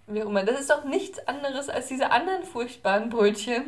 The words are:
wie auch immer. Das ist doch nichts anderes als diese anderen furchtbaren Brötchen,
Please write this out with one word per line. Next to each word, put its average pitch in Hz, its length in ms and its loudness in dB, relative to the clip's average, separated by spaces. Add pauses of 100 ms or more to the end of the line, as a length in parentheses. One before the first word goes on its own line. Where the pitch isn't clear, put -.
wie 214 160 -4
auch 214 60 -4
immer. 202 160 2
Das 247 160 2
ist 277 100 0
doch 294 140 2
nichts 285 420 -4
anderes 277 420 -4
als - 200 -4
diese 262 240 0
anderen 349 320 2
furchtbaren 220 680 -2
Brötchen, 233 580 2